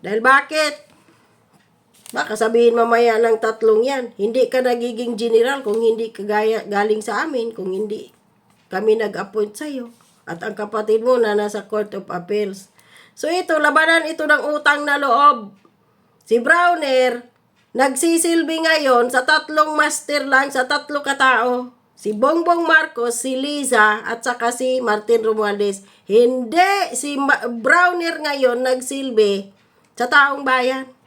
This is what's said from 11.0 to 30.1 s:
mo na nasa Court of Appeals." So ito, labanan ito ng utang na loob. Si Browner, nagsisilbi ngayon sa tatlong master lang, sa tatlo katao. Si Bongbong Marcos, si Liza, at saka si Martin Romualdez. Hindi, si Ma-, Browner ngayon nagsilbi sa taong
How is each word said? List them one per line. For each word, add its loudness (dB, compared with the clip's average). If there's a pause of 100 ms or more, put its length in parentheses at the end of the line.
mo 4
na 2
nasa -4
Court -4
of -16
Appeals." -6 (400)
So -6
ito, -2
labanan 2
ito -6
ng 0
utang 0
na 0
loob. 2 (720)
Si 2
Browner, 2 (560)
nagsisilbi 0
ngayon 2
sa 0
tatlong 0
master -2
lang, 2
sa -2
tatlo -4
katao. 0 (160)
Si -8
Bongbong 2
Marcos, 0
si -4
Liza, 0
at -10
saka -2
si -2
Martin 0
Romualdez. -2 (240)
Hindi, 2
si -6
Ma-, 0
Browner 0
ngayon 0
nagsilbi -2 (400)
sa -2
taong 2